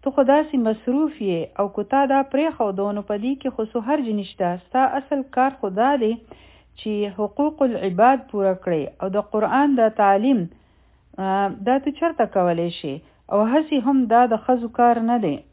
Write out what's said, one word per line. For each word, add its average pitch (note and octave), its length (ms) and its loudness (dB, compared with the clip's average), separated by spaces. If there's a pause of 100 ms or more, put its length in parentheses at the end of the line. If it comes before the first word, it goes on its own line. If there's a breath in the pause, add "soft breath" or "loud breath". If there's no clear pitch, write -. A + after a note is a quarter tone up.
ته - 80 -4
خو C#4+ 120 0
داسې D4 360 2
مصروف B3 580 -2
یې F3 240 -2 (140)
او G3+ 120 -2
که G3+ 220 -6
تا C#4 160 2
دا C4+ 180 2
پرېښودو، C4+ 720 -2
نو G3+ 80 -6
په G#3 160 -6
دې A#3+ 180 -4
کې C4+ 140 -6
خو A3+ 160 -8
څه A3 180 -8
حرج C#4 300 -2
نشته. F#3+ 340 -4 (120)
ستا C4 340 0
اصل C#4 260 -4 (140)
کار C4 260 2
خو G#3+ 100 -4
دا A3 260 0
دی A3+ 180 0 (640 loud breath)
چې G#3+ 140 -8 (200)
حقوق G#3+ 500 -4
العباد A3+ 680 2
پوره G3 280 0
کړې E3+ 280 -2 (120)
او F#3+ 140 -8
د G3+ 200 -4
قرآن B3 480 2
دا A3+ 100 4 (100)
تعلیم، G#3 440 4 (720 soft breath)
آ، F#3+ 340 -2 (120)
دا A#3+ 180 0
ته C#4 140 -2
چرته D#4+ 340 -2
کولی E3+ 460 0
شي؟ C#3+ 220 -8 (360 soft breath)
او G3+ 120 2
هسې D4+ 380 0
هم C4+ 260 2
دا A#3 180 4
د A3+ 140 2
ښځو A#3 340 0
کار A#3+ 300 2
نه A#3 180 0
دی. D#3+ 160 -2 (180)